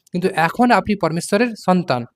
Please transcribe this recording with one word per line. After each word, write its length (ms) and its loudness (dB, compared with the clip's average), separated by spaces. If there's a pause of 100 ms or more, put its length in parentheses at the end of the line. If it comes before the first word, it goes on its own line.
(120)
কিন্তু 160 0
এখন 420 2
আপনি 260 2
পরমেশ্বরের 520 -2 (180)
সন্তান। 380 0 (120)